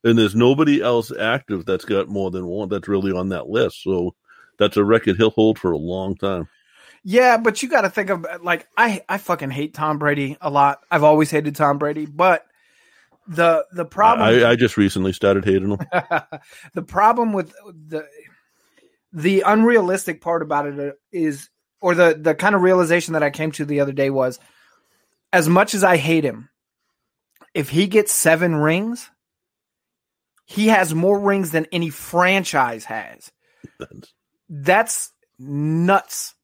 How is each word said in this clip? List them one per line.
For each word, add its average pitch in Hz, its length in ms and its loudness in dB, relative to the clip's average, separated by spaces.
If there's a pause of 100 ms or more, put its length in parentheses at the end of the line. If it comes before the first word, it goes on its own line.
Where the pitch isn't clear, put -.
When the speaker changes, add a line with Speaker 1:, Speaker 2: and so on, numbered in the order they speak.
Speaker 1:
And 117 140 4
there's 104 160 2
nobody 139 480 2
else 120 340 -2
active 107 480 -4
that's 92 200 -4
got 98 240 -2
more 98 240 -6
than 92 140 -8
one 95 220 -8
that's 98 200 -6
really 98 240 -2
on 90 160 -4
that 76 200 -8
list. 110 360 -2
So 90 320 -4 (420)
that's 101 180 2
a 104 80 4
record 107 320 2
he'll 110 140 4
hold 110 300 2
for 90 100 0
a 78 80 -2
long 92 380 -6
time. 92 320 -4 (560)
Speaker 2:
Yeah, 233 320 4
but 226 260 -2
you 254 60 -8
gotta 240 220 0
think 196 200 -6
of, 170 160 -4 (160)
like, 170 240 -4 (100)
I, 214 320 0
I 196 100 -6
fucking 151 320 -6
hate 147 240 -8
Tom 151 240 -4
Brady 147 420 -2
a 156 100 -6
lot. 143 300 2 (100)
I've 151 140 2
always 151 260 4
hated 147 240 -4
Tom 143 240 0
Brady, 151 280 -6
but 165 380 0 (840)
the, 165 440 2
the 175 120 -8
problem 208 440 2
Speaker 1:
I, 117 220 4
I 120 60 4
just 104 200 0
recently 95 360 0
started 98 320 0
hating 98 260 0
him. 101 80 -4 (140)
Speaker 2:
<laughs> 175 300 -2 (520)
The 165 80 -8
problem 226 500 0
with 180 200 -6 (360)
the, 151 180 -10 (1040)
the 185 340 0
unrealistic 202 760 2
part 170 220 -4
about 147 240 -4
it 143 300 -8 (160)
is, 156 360 -6 (320)
or 180 140 0
the, 165 260 4
the 156 140 0
kind 202 220 0
of 180 60 2
realization 175 520 2
that 151 80 0
I 147 80 0
came 156 220 -6
to 156 120 -8
the 143 160 -4
other 139 120 -2
day 139 180 -2
was, 131 300 -2 (920)
as 165 160 2
much 190 260 2
as 190 100 0
I 180 120 4
hate 151 280 0
him, 117 240 -8 (1080)
if 143 140 -4
he 175 200 0
gets 208 240 2
seven 165 440 2
rings, 180 520 -2 (1400)
he 214 240 -2
has 185 260 2
more 190 240 2
rings 196 320 -2
than 156 220 -2
any 170 180 -4
franchise 165 920 -2
has. - 480 -14 (460)
Speaker 1:
That's - 340 -20 (360)
Speaker 2:
That's 180 640 -2 (280)
nuts. 156 1040 -2